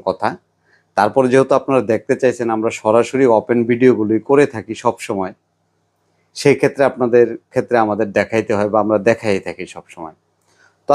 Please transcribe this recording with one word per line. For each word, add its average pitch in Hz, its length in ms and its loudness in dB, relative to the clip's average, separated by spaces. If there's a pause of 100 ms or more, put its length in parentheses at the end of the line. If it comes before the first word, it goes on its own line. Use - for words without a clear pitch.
কথা। 104 220 -2 (680)
তারপর 104 260 2 (100)
যেহেতু 135 220 4
আপনারা 131 260 0 (120)
দেখতে 110 280 -2
চাইছেন, 123 260 0 (100)
আমরা 110 140 -2 (100)
সরাসরি 117 440 2 (140)
ওপেন 120 200 -2 (120)
ভিডিওগুলোই 110 580 2
করে 139 160 4 (100)
থাকি 107 200 -10 (100)
সব 117 120 -2 (120)
সময়, 95 260 -6 (1000)
সেই 139 240 2
ক্ষেত্রে 139 300 0
আপনাদের 120 360 2 (260)
ক্ষেত্রে 120 320 -2
আমাদের 107 220 -2 (120)
দেখাইতে 110 360 -2
হয় 104 180 -2
বা 110 120 2
আমরা 107 140 0 (100)
দেখাই 110 380 0
থাকি 90 180 -10 (100)
সব 82 100 -20 (100)
সময়। 80 220 -16 (720)
তো - 60 4